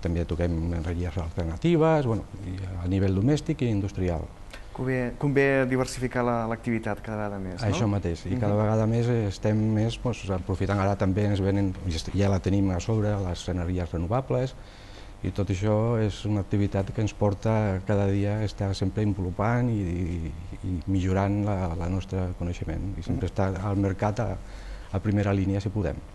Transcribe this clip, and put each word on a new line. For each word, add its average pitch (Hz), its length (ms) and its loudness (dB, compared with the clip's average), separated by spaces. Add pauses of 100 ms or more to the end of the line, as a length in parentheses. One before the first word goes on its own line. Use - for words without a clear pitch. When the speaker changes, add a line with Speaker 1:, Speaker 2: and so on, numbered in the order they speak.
Speaker 1:
També 85 240 2
toquem 87 240 0 (240)
energies 85 400 -2
alternatives, 147 880 2
bueno, 110 220 0 (180)
i 92 80 -6 (300)
a - 40 -6
nivell 95 300 4
domèstic 143 480 2
i 120 80 2
industrial. 92 540 0 (500)
Speaker 2:
Convé, 127 400 -2
convé 139 480 4
diversificar 127 560 0
la, 120 140 2 (160)
l'activitat 113 500 -2
cada 110 160 -6
vegada 104 240 -4
més, 92 220 -6
no? 110 80 0
Speaker 1:
Això 104 180 2
mateix, 92 380 0
i 92 100 0
cada 107 160 2
Speaker 2:
Mhm. 104 80 4
Speaker 1:
vegada 110 260 4
més 117 220 2
estem 107 480 2
més, 107 480 2
doncs, 113 240 -4
aprofitant, 95 560 0
ara 101 160 4
també 98 240 2
ens 101 160 2
venen, 98 320 2 (400)
ja 98 160 4
la 95 120 4
tenim 98 320 2
a 87 60 0
sobre, 104 460 0
les 87 240 -4
energies 90 420 -2
renovables, 127 640 0 (680)
i 95 80 -2
tot 92 180 -2
això 107 500 2
és 107 280 0
una 104 140 2
activitat 98 520 0
que - 80 -2
ens 107 140 0
porta 104 720 2
cada 101 200 4
dia 101 300 2
a 107 80 0
estar 98 300 -2
sempre 95 280 0
envolupant 104 680 0
i, 107 100 0
i, 87 520 -2 (300)
i 90 260 -2
millorant 95 580 2
la, 92 280 0
la 87 140 -4
nostre 92 500 -2
coneixement, 85 600 -4
i 82 40 -8
sempre 104 260 -2
Speaker 2:
Mhm. - 40 -6
Speaker 1:
estar 95 220 0 (100)
al 101 140 0
mercat 101 420 0
a, 98 160 -2 (560)
a 98 80 -2
primera 101 320 2
línia, 98 260 2
si 101 120 -2
podem. 92 260 -2 (180)